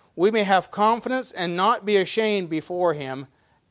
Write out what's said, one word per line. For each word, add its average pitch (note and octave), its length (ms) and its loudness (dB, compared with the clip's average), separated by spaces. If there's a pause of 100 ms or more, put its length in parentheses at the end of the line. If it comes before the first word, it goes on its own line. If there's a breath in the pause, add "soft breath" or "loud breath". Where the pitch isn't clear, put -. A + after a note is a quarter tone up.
(140 soft breath)
we F#3 160 2
may A3 120 0
have F#3+ 280 2
confidence A#3 600 -2
and F3 240 -4
not G3 300 0
be G#3 100 2
ashamed G3 540 0
before E3+ 420 0
him C3+ 360 -8 (420)